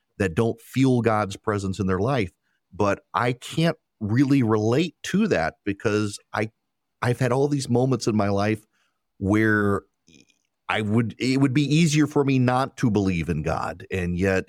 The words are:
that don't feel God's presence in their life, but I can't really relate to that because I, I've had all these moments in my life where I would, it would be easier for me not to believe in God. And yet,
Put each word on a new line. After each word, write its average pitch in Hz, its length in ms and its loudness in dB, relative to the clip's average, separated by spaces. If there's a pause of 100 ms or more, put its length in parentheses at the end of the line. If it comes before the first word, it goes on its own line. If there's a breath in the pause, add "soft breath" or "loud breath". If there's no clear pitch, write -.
(180)
that 95 160 -2
don't 113 260 -2
feel 127 420 0
God's 107 340 0
presence 98 420 -4
in 101 80 -2
their 92 120 0
life, 113 340 -2 (400)
but 101 280 0 (140)
I 120 180 0
can't 160 440 -2 (240)
really 131 420 2
relate 113 520 0 (100)
to 202 240 0
that 80 360 0
because 104 540 -2 (140)
I, 107 180 -4 (520)
I've 123 160 -2
had 131 140 0
all 139 140 2
these 139 220 -2
moments 123 380 0
in 113 100 0
my 101 140 2
life 104 340 0 (540)
where 104 640 2 (880)
I 101 100 0
would, 110 380 0
it 131 220 0
would 139 120 2
be 143 120 2
easier 151 420 2
for 143 180 0
me 135 140 2
not 127 400 0
to 127 120 2
believe 95 380 0
in 78 140 -2
God. 80 480 -6
And 87 260 -4
yet, 95 320 0